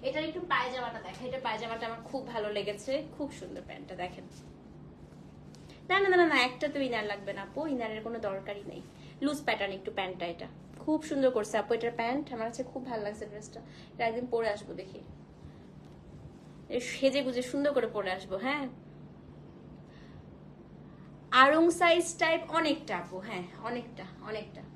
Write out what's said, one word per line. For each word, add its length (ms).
এটার 220
একটু 120
পায়জামাটা 540
দেখা, 220
এটা 180
পায়জামাটা 420
আমার 220
খুব 120
ভালো 240
লেগেছে, 360
খুব 120
সুন্দর 280
প্যান্টটা 340
দেখেন। 240
না, 140
না, 100
না, 100
না, 100
না, 40
একটা 260
তো 40
ইনার 240
লাগবে 240
না 120
আপু, 120
ইনারের 320
কোনো 120
দরকারই 440
নেই। 100
লুজ 220
প্যাটার্ন 320
একটু 200
প্যান্টটা, 360
এটা 140
খুব 160
সুন্দর 260
করছে 260
আপু 140
এটার 240
প্যান্ট, 240
আমার 140
কাছে 140
খুব 180
ভালো 160
লাগছে 240
ড্রেসটা। 300
এটা 160
একদিন 260
পরে 200
আসবো 260
দেখি, 200
এ 40
সেজে 340
গুজে 160
সুন্দর 240
করে 200
পরে 220
আসবো। 180
হ্যাঁ, 180
আড়ং 220
সাইজ 240
টাইপ 180
অনেকটা 440
আপু, 140
হ্যাঁ 160
অনেকটা, 360
অনেকটা। 320